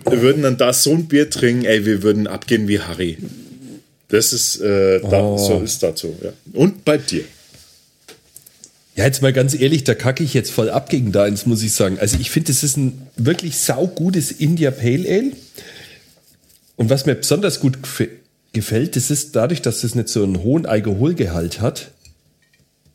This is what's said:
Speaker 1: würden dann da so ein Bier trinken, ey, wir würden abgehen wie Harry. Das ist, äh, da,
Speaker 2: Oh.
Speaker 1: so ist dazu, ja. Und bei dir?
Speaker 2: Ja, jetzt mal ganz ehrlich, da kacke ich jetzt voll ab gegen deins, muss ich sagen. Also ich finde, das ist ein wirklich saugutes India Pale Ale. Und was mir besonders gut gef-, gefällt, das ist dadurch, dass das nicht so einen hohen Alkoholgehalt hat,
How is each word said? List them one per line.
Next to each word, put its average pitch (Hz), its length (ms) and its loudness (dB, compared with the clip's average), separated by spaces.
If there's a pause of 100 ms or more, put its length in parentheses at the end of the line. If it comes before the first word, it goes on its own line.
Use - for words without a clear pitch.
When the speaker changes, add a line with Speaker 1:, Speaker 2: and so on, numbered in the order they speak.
Speaker 1:
würden 131 380 4
dann 127 140 2
da 123 160 4
so 143 200 2
ein 165 140 0
Bier 147 220 2
trinken, 123 360 0
ey, 107 200 2
wir 104 180 2
würden 104 240 2
abgehen 104 400 -2
wie 101 120 2
Harry. 85 380 -6 (880)
Das - 260 2
ist, - 280 -4
äh, 95 400 2
da, 98 200 2
Speaker 2:
Oh. 101 160 0
Speaker 1:
so 101 260 2
ist - 200 -4
dazu, 82 400 -4
ja. 90 80 -8 (220)
Und 190 320 2
bei 151 120 2
dir? 151 280 -6 (1700)
Speaker 2:
Ja, 101 100 0
jetzt 135 160 0
mal 135 120 4
ganz 135 200 2
ehrlich, 143 300 2
da 120 120 2
kacke 131 280 -2
ich 131 100 -4
jetzt 127 180 0
voll 110 180 0
ab - 200 -4
gegen 117 220 0
deins, 101 340 2
muss 113 160 2
ich 110 120 -2
sagen. 95 260 0
Also 107 200 0
ich 127 120 -4
finde, 160 200 0
das 131 120 0
ist 143 140 0
ein 131 300 -2 (100)
wirklich 139 400 -2
saugutes 175 760 -2
India 151 400 0
Pale 131 360 -2
Ale. 233 240 0 (1400)
Und 113 140 0
was 135 160 2
mir 139 100 2
besonders 165 440 0
gut 131 240 0
gef-, - 260 -4 (440)
gefällt, 117 420 -2
das 131 160 -2
ist - 240 -4
dadurch, 127 260 0
dass - 200 -2
das 117 140 -4
nicht 117 140 -2
so 107 140 0
einen 95 200 0
hohen 143 220 2
Alkoholgehalt 101 960 -2
hat, - 300 -4 (1040)